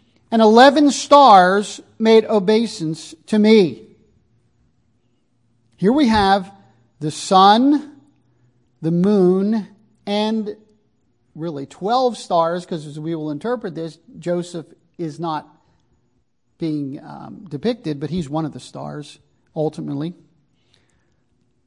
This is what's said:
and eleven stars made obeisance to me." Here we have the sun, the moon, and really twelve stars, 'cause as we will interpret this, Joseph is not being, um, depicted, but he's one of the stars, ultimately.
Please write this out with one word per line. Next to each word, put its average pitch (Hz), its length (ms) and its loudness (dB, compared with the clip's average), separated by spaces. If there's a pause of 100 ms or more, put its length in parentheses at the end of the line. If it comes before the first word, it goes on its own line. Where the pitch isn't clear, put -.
(300)
and 233 100 0
eleven 254 500 6
stars 202 920 4 (160)
made 220 260 4
obeisance 208 880 -2 (120)
to 214 120 -2
me." 208 440 4 (1900)
Here 196 160 0
we 277 160 2
have 196 420 0 (500)
the 151 100 -8
sun, 214 840 2 (840)
the 160 100 -4
moon, 190 760 0 (400)
and 208 500 -4 (800)
really 147 320 -10
twelve 240 500 -4
stars, 175 480 -2
'cause 156 220 -10
as 147 120 -16
we 160 160 -8
will 156 160 -8
interpret 208 440 -8
this, 160 240 -12 (200)
Joseph 175 480 -8 (300)
is 156 240 -12
not 160 280 -8 (1080)
being, 147 460 -8
um, - 480 -20
depicted, 151 500 -8
but 147 100 -10
he's 156 200 -8
one 156 160 -6
of 123 60 -12
the 123 80 -18
stars, 147 580 -16 (360)
ultimately. 151 600 -8 (1500)